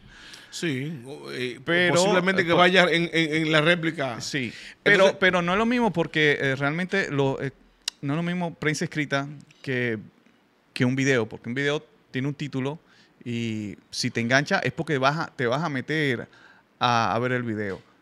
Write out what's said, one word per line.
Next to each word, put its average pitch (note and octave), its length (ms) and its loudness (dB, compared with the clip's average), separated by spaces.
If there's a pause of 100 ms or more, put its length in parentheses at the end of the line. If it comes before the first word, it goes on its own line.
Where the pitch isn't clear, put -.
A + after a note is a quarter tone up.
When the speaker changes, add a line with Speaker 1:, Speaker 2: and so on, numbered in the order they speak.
(500)
Speaker 1:
Sí, C#3+ 420 -4 (140)
o, C#3 260 -14
eh, B2 320 -6
Speaker 2:
Pero, E3+ 320 4
Speaker 1:
posiblemente F#3 460 4
Speaker 2:
eh, F3+ 40 0
Speaker 1:
que E3 60 0
Speaker 2:
po- E3+ 60 6
Speaker 1:
vaya F3+ 260 6
en, E3+ 300 2
en, D#3+ 200 0 (120)
en D#3 60 0
la D#3 100 4
réplica. D#3 580 0
Speaker 2:
Sí, B2 320 -6 (320)
pero, G3+ 120 6
Speaker 1:
Entonces F#3+ 220 6
Speaker 2:
pero F#3 240 4
no F3 120 0
es F#3+ 40 2
lo A3+ 80 2
mismo A#3 280 0
porque, D#3 480 2
eh, C3+ 160 0
realmente E3+ 520 -2
lo, C#3 320 0
eh, C3+ 100 -6 (500)
no C#3+ 120 -4
es D#3 40 -2
lo E3+ 60 -2
mismo F3 320 -4
prensa D#3 280 -2
escrita C#3+ 420 -4 (360)
que, B2 380 -2 (720)
que - 100 0
un B2+ 140 2
video, C3 320 2
porque - 180 -14
un A#2 80 -6
video C#3+ 300 -2 (240)
tiene C3 180 -4
un D3 60 -4
título C#3 440 -6 (460)
y A2+ 540 -6 (120)
si - 220 -4
te - 80 -4
engancha C3+ 400 2
es - 140 -2
porque D#3+ 240 -4
vas C3+ 200 2
a, E3 160 -4
te B2+ 140 -4
vas C3+ 160 0
a E3 60 -4
meter C#3 580 -4 (500)
a, A2+ 380 2
a A2+ 40 0
ver B2 120 -2
el B2 120 -2
video. G#2 380 -6 (200)